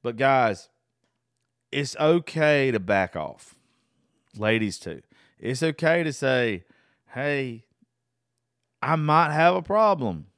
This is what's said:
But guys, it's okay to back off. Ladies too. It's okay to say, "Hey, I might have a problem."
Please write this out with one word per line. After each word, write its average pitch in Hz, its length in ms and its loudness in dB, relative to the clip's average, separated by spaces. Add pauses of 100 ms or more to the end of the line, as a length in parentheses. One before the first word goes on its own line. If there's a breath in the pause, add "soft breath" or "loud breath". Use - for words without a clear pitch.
But 120 140 -6
guys, 127 500 2 (1040)
it's 139 260 -6
okay 151 720 2
to 110 80 0
back 95 360 0
off. - 400 -10 (800)
Ladies 107 440 0
too. 82 220 -14 (380 soft breath)
It's 123 240 -4
okay 160 400 0
to 151 100 -4
say, 123 520 -2 (480 soft breath)
"Hey, 131 520 -6 (1160)
I 147 140 0
might 151 360 2
have 165 240 4
a 170 60 -2
problem." 165 680 0 (100)